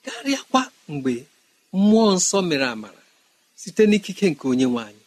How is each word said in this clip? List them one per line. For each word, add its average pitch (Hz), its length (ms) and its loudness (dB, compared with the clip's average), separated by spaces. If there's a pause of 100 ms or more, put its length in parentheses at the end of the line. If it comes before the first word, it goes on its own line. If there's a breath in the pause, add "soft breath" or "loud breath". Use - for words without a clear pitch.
Karịakwa 269 560 -4 (240)
mgbe 135 280 -6 (600)
mmụọ 208 400 4
nsọ 185 280 0
mere 151 240 -2
amara 110 360 -10 (580)
site 202 260 0
n'ikike 208 440 0
nke 143 180 -6
onye 131 180 2
nwe 123 180 -2
anyị 104 240 -20